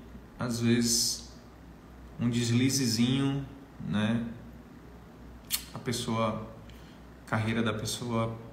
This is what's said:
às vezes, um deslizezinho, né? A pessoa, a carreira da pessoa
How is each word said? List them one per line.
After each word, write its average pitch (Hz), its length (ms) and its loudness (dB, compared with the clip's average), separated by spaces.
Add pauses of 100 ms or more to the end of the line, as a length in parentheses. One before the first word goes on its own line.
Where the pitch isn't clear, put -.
(380)
às 117 220 0
vezes, 117 720 4 (840)
um 120 120 2
deslizezinho, 131 1120 4 (420)
né? 107 380 2 (1500)
A 127 40 -6
pessoa, 113 720 0 (760)
a - 20 -16
carreira 113 340 2
da 110 120 2
pessoa 113 600 -2 (160)